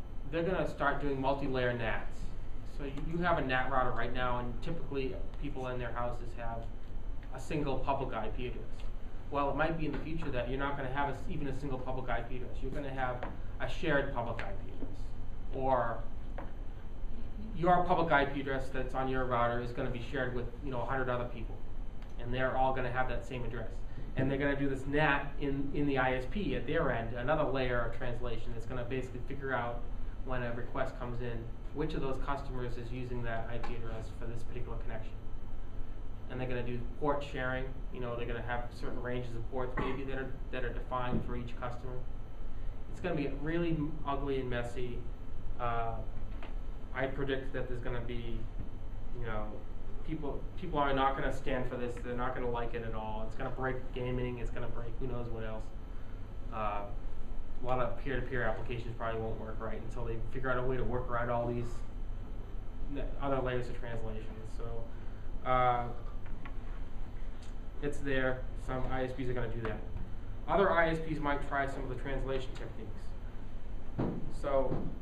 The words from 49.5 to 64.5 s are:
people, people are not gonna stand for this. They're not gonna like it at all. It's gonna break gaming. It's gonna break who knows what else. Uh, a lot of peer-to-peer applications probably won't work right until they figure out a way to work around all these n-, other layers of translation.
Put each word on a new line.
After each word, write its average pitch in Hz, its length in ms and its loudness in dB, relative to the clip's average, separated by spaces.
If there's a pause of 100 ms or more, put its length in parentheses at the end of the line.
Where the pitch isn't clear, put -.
people, 143 360 0 (180)
people 147 200 0
are 139 140 4
not 135 220 4
gonna 139 160 2
stand 127 380 2
for 127 80 -2
this. 123 260 -2
They're 123 100 -2
not 123 220 0
gonna 123 140 0
like 120 240 0
it 117 100 -2
at 110 100 -2
all. 110 320 -2
It's 113 120 0
gonna 131 140 -2
break 127 260 6 (160)
gaming. 123 460 2
It's 113 120 2
gonna 123 160 4
break 120 220 6 (100)
who 127 80 4
knows 120 220 2
what 113 160 0
else. 113 180 0 (880)
Uh, 104 280 0 (840)
a - 20 4
lot 123 140 4
of 113 240 4
peer-to-peer 123 400 0
applications 117 540 0
probably 113 240 -2
won't 110 180 -2
work 110 220 -4
right 143 260 -2
until - 160 -2
they 113 140 0 (140)
figure 131 200 2
out 127 60 2
a 127 40 2
way 131 140 2
to 123 80 2
work 120 260 0
around 120 200 2
all 120 180 0
these 120 220 0 (1200)
n-, 139 120 0 (160)
other 139 180 2
layers 123 300 0
of - 100 -2
translation. 110 460 -2 (320)